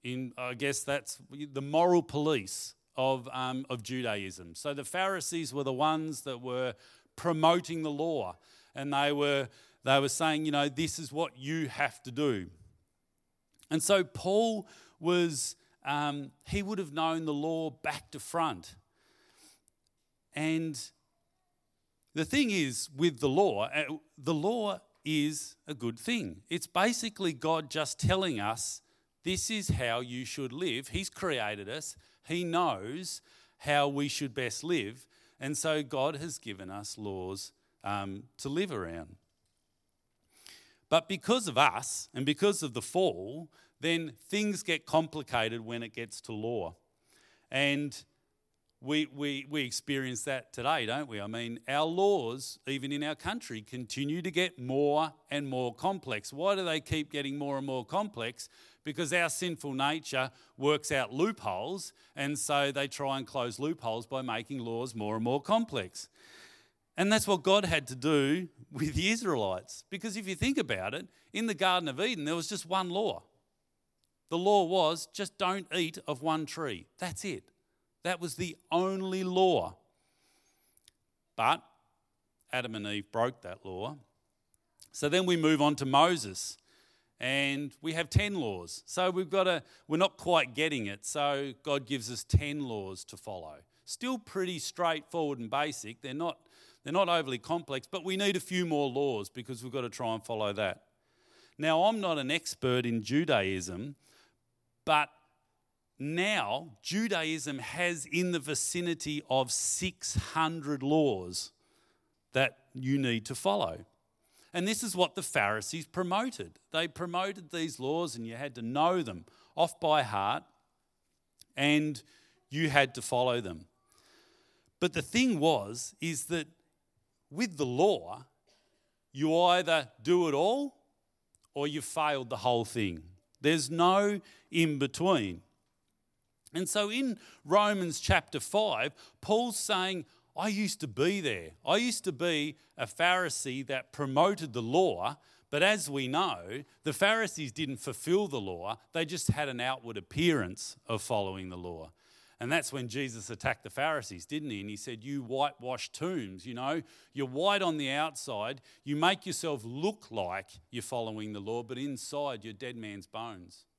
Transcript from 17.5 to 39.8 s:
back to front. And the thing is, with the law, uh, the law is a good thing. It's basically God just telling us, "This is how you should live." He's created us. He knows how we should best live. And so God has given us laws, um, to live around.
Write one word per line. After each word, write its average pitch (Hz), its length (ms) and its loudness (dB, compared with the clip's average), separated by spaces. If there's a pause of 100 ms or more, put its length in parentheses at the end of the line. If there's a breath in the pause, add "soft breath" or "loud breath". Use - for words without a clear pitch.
back - 420 -6
to - 80 -12
front. 139 560 -2 (1600 soft breath)
And 156 460 -2 (1300)
the 151 120 0
thing 262 260 2
is, 147 440 0
with 147 240 2
the 143 100 4
law, 135 340 4
uh, 147 340 -2 (200)
the 147 160 0
law 202 460 0 (240)
is 151 540 0 (100)
a 151 60 -6
good 117 260 -4
thing. 165 500 -2
It's - 180 -4
basically 208 680 2
God 156 360 0
just 151 300 -2
telling 180 400 2
us, 107 420 -4 (420)
"This 180 260 -2
is 214 200 -4
how 120 300 0
you 123 260 -6
should 127 280 -6
live." 139 360 -2
He's 190 200 -4
created 107 600 -4
us. 147 260 -8 (280 soft breath)
He 175 200 -2
knows 165 800 -2 (360 soft breath)
how 143 300 4
we 143 200 0
should 135 260 -4
best 123 300 -4
live. 131 420 -2 (340 soft breath)
And 139 180 -4
so 156 260 0
God 139 340 0
has 151 200 -8
given 95 320 -10
us 101 280 -10
laws, 98 560 -6 (300)
um, 98 400 -4 (140)
to - 120 -8
live 175 220 -2
around. 82 440 -8 (1700 loud breath)